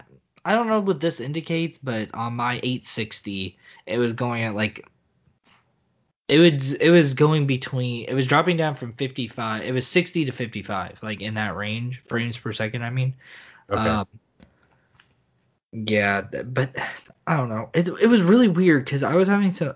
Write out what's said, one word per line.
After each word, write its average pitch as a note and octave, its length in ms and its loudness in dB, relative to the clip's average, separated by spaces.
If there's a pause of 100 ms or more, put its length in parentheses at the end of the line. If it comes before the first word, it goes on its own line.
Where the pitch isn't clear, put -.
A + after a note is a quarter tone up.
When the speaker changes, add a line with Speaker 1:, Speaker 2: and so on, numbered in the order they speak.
(460)
Speaker 1:
I F#3 80 2
don't A#3 140 2
know A3 120 2
what F#3+ 220 -2
this E3 180 -2
indicates, D#3+ 580 -4
but A2+ 360 -6
on A#2 220 -6
my A#2+ 280 -4
eight B2+ 220 -4
sixty, - 720 -8 (280)
it G#2+ 120 -4
was A#2+ 160 0
going A#2+ 300 -4
at, A2 120 -4
like, G#2+ 320 -4 (1400)
it D3 100 6
was, C#3+ 360 4
it D3+ 140 4
was D#3+ 260 6
going D3+ 320 4
between, B2 600 -4
it B2 60 -4
was C3 140 0
dropping D#3+ 280 2
down D#3 200 -2
from A#2+ 180 -12
fifty-five, A#2 720 -6
it B2+ 80 -4
was B2+ 120 -2
sixty F3 380 0
to C3 80 -4
fifty-five, G2+ 720 -8
like, G#2+ 180 -6
in A2 120 -6
that G#2+ 240 -4
range, A2+ 460 -6
frames A#2 340 -4
per A2+ 160 -8
second, A#2 300 -4
I A#2+ 80 -6
mean. C3 240 -2 (540)
Speaker 2:
Okay. A2 200 0
Speaker 1:
Um, G#2+ 180 -2 (1700)
yeah, G#2 480 0
th-, C#2 260 -8
but B2+ 260 -2 (540)
I E3+ 80 2
don't B2+ 140 0
know. A2+ 240 -6
It, E3+ 160 0
it G#3 180 2
was A#3 140 8
really A3 260 6
weird E3 400 4
'cause C#3 160 -2
I C3+ 120 2
was F#3 120 4
having G3+ 260 2
some, D#3+ 220 -4